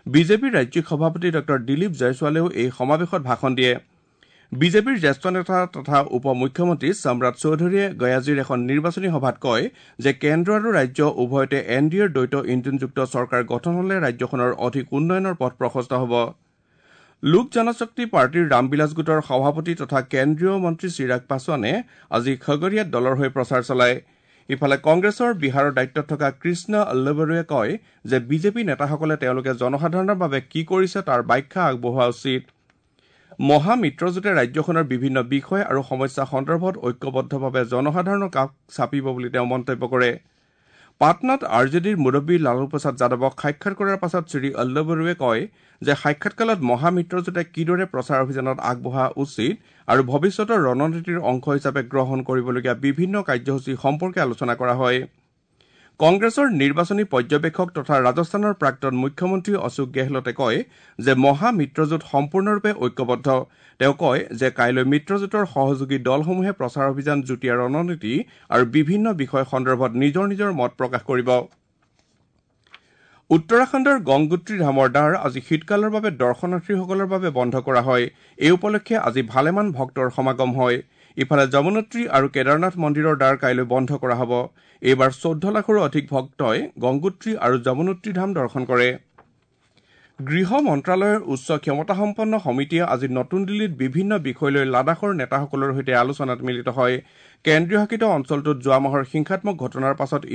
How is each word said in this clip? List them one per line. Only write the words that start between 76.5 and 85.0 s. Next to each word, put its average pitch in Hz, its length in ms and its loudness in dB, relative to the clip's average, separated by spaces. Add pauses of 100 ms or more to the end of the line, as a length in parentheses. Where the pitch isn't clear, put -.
বাবে 185 140 -2 (100)
বন্ধ 123 160 0 (120)
কৰা 127 220 2
হয়। 123 160 4 (340)
এই 156 180 6
উপলক্ষে 208 400 0 (120)
আজি 123 140 0 (100)
ভালেমান 165 340 2 (120)
ভক্তৰ 127 380 -2
সমাগম 131 440 0
হয়। 123 180 2 (380)
ইফালে 139 280 2 (100)
যমুনোত্ৰী 214 480 0 (140)
আৰু 135 180 4
কেদাৰনাথ 151 480 2
মন্দিৰৰ 151 380 2
দ্বাৰ 135 220 4
কাইলৈ 127 320 2
বন্ধ 131 160 0 (120)
কৰা 123 180 0
হ'ব। 123 120 -2 (500)
এইবাৰ 131 280 4 (120)